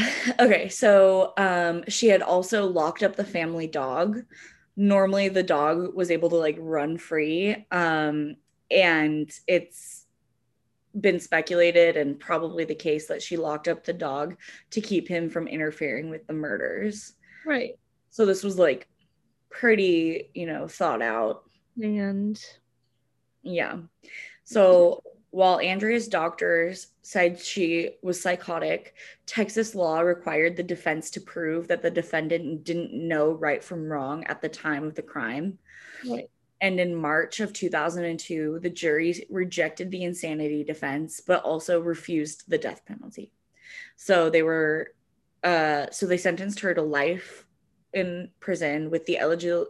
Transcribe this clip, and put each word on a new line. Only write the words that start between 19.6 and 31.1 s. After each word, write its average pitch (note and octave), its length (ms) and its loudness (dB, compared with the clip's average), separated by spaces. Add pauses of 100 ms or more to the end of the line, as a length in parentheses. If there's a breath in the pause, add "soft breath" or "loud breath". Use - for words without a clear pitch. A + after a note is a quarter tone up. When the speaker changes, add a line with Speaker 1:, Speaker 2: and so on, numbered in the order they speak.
Speaker 1:
you E3+ 120 -8
know, D#3 200 -8
thought D#3 360 -2
out. A2+ 420 -2 (380)
Speaker 2:
And G#3 560 -2 (1040)
Speaker 1:
Yeah. E3+ 360 -6 (680 loud breath)
So F#3 580 6 (300)
while F#3 280 4
Andrea's G#3+ 480 0
doctors E3+ 800 -2 (120)
said F3 400 0
she E3+ 640 -2
was F3+ 180 -4
psychotic, E3+ 760 -4 (320 loud breath)
Texas A3 480 -2
law E3 260 0
required E3+ 560 0
the F3 60 -4
defense E3 480 -4